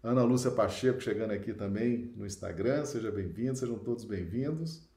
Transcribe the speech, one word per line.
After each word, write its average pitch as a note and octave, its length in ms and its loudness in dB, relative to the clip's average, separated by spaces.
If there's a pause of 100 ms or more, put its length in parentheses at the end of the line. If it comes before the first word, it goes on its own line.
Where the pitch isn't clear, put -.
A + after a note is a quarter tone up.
Ana B2 200 4
Lúcia B2 260 4
Pacheco A#2+ 500 2
chegando G#2+ 320 0
aqui G2+ 220 -4
também G#2+ 640 0
no G2+ 80 -6
Instagram. G2+ 600 0
Seja A2+ 260 -2
bem-vindo, G#2 440 -2
sejam A#2+ 220 -2
todos A2+ 260 -4
bem-vindos. A#2 920 -4